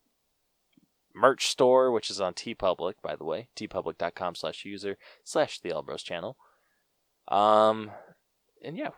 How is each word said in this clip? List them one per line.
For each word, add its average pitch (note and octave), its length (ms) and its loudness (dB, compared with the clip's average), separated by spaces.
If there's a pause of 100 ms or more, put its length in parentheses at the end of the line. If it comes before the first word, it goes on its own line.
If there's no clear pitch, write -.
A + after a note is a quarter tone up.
(1160)
merch A#2+ 340 2
store, C3 420 6
which A2+ 200 0
is F#2+ 100 -6
on F2+ 120 -2
TeePublic, F#2+ 720 -2
by D#2 140 -8
the D2+ 80 -10
way, E2 320 -6
t G#2+ 100 -10
public E2 320 -8
dot E2+ 160 -4
com F2 220 -6
slash - 280 -8
user G2+ 320 -8 (280)
slash - 340 -2
the F2 140 -6
all D2+ 100 -4
bros - 220 -10
channel. F2+ 320 -8 (920)
Um, G#2+ 640 4 (720)
and D3+ 140 -12
yeah, C#4+ 220 -8